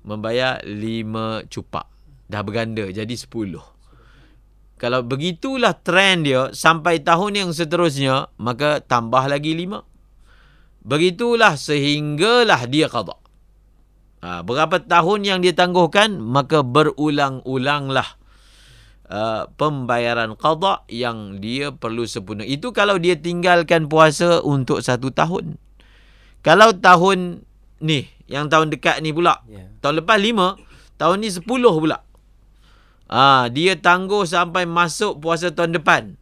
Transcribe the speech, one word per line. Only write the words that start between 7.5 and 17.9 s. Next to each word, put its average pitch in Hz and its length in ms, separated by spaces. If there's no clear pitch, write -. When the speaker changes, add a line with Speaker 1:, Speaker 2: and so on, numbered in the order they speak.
Speaker 1:
seterusnya, 147 880
maka 127 400
tambah 127 480
lagi 147 240
lima. 180 320
Begitulah 185 760
sehinggalah 151 1040
dia 139 240
qada. 107 320
Ha, 87 160
berapa 151 400
tahun 175 480
yang 190 160
dia 180 80
tangguhkan, 180 640
maka 135 480
berulang-ulanglah, 139 1400